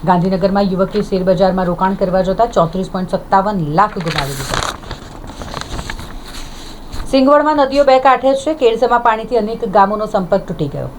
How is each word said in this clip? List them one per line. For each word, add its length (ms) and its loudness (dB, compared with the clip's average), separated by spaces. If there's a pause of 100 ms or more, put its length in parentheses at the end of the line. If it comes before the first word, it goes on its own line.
ગાંધીનગરમાં 580 2
યુવકે 380 0
શેરબજારમાં 640 2
રોકાણ 280 0
કરવા 280 0
જતા 240 2
ચોત્રીસ 440 0
પોઇન્ટ 220 -4
સત્તાવન 480 0
લાખ 380 0
ગુમાવી 360 -4
દીધા. 340 -6 (2500)
સિંગવડમાં 440 4
નદીઓ 280 2
બે 160 6
કાંઠે 360 4
છે. 180 -2
કેળસમાં 460 2
પાણીથી 380 0
અનેક 280 -2
ગામોનો 400 2
સંપર્ક 360 0
તૂટી 260 -4
ગયો. 320 -6